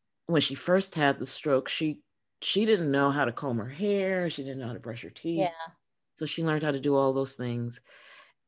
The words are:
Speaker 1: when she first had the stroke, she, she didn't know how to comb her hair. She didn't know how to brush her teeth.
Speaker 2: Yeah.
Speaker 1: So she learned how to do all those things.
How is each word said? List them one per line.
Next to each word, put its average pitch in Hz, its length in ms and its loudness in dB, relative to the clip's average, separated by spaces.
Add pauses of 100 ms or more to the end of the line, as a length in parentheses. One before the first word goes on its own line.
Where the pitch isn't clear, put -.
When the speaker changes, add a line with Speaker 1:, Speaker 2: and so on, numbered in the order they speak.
(260)
Speaker 1:
when 165 140 2
she 139 140 0
first 185 400 0
had 143 240 2
the 123 80 -6
stroke, 131 420 0
she, 156 320 -4 (400)
she - 240 0
didn't 180 260 2
know 139 200 4
how 139 140 2
to 120 80 0
comb 123 260 -4
her 107 100 -6
hair. 190 640 -2
She 143 120 -8
didn't 135 180 -8
know 120 80 -8
how 123 60 -8
to - 60 -10
brush 117 220 -10
her - 80 -14
teeth. 170 300 -4
Speaker 2:
Yeah. 175 100 2 (640)
Speaker 1:
So 156 100 -6
she 165 180 -4
learned 156 180 2
how 151 80 2
to 139 100 2
do 143 160 4
all 135 160 4
those 135 220 -2
things. 120 460 -4 (680)